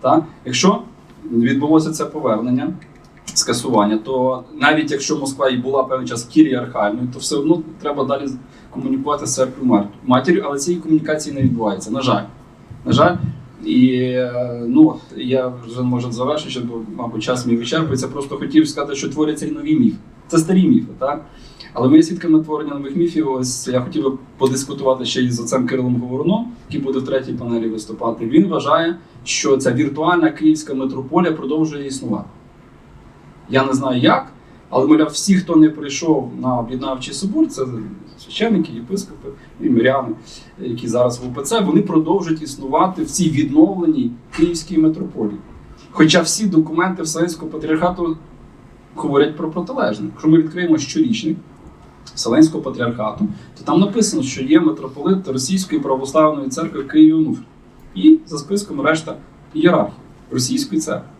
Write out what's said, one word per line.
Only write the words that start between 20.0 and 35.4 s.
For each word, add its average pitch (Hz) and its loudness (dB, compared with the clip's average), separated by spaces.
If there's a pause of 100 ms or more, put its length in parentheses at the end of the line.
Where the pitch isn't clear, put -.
Це 170 0
старі 180 4
міфи, 123 4 (120)
так? 147 -4 (480)
Але 123 2
ми 156 8
є 160 8
свідками 160 2
творення 151 -6
нових 139 -8
міфів. 160 0
Ось 127 -4
я 127 0
хотів 147 -4
би 135 0 (260)
подискутувати 131 0
ще 127 -2
із 120 0
отцем 123 -2
Кирилом 123 0
Говоруном, 147 -2 (180)
який 139 -6
буде 131 -2
в 127 -6
третій 131 -4
панелі 117 -4
виступати. 113 -6
Він 160 4
вважає, 160 0 (280)
що - 0
ця 123 0
віртуальна 156 2
київська 156 0
митрополія 135 0
продовжує 147 -4
існувати. 127 -6 (1200)
Я 135 2
не 135 -2
знаю 127 0
як, - 2 (380)
але, 135 2
мовляв, 156 6
всі, 196 2
хто 170 0